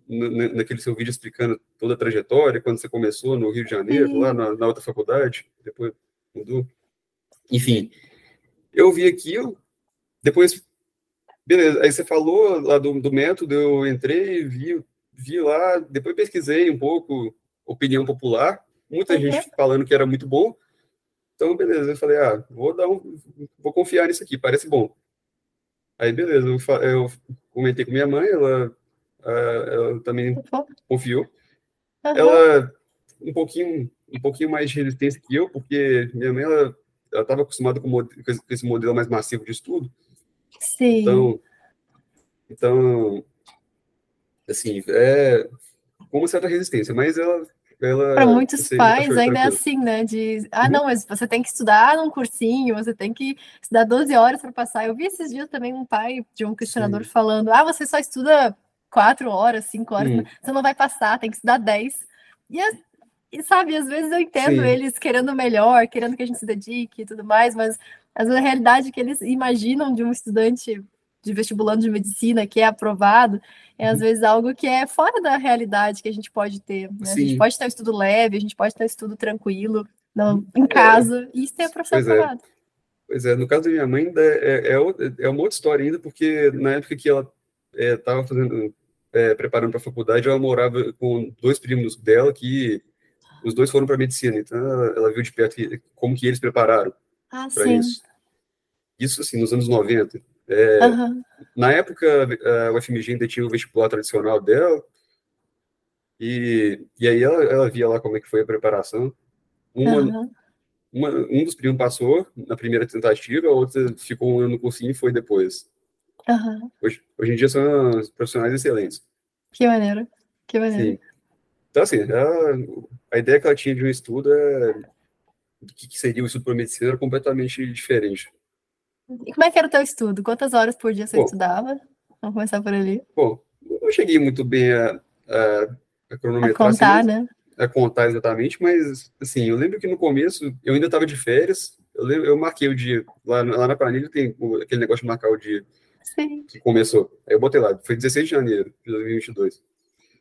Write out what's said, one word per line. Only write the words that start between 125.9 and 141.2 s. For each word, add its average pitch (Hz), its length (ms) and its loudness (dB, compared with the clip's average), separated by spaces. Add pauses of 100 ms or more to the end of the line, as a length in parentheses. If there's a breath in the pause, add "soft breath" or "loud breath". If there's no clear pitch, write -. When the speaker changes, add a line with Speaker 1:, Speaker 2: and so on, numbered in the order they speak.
Speaker 1:
seria 123 240 -2
o - 20 -2
estudo 123 180 -8
pra 123 120 -2
medicina 120 340 -4
era 127 80 -2
completamente 131 760 -4
diferente. 104 640 -4 (920)
Speaker 2:
E 240 80 -14
como 320 100 2
é 339 60 4
que 339 80 2
era 320 100 4
o 320 40 -6
teu 285 100 4
estudo? 208 400 -4
Quantas 240 320 -4
horas 233 220 2
por 220 180 -4
dia 214 140 -8
você - 100 -2
Speaker 1:
Bom. - 80 4
Speaker 2:
estudava? 196 560 -4 (400)
Vamos 208 140 -8
começar 214 260 -4
por 208 100 -6
ali. 196 300 -2 (140)
Speaker 1:
Bom, 120 280 0 (240)
eu - 140 -6
não 440 100 0
cheguei 160 280 2
muito 131 260 0
bem 123 260 2
a, 117 300 0 (260)
a, 110 480 0 (360)
a 120 80 -16
cronometrar, 120 320 0
Speaker 2:
A 220 200 4
contar, 214 280 6
Speaker 1:
assim, 233 100 2
mas 220 120 -2
Speaker 2:
né? 247 60 -6 (300)
Speaker 1:
a 123 100 0
contar 120 400 2
exatamente, 117 540 -2
mas, 160 580 0
assim, 127 260 -4
eu 113 100 2
lembro 185 240 -2
que 190 80 -6
no 180 100 -4
começo 147 640 -2
eu 170 120 0
ainda 160 120 2
tava 160 200 0
de 143 80 -8
férias, 143 600 -2 (200)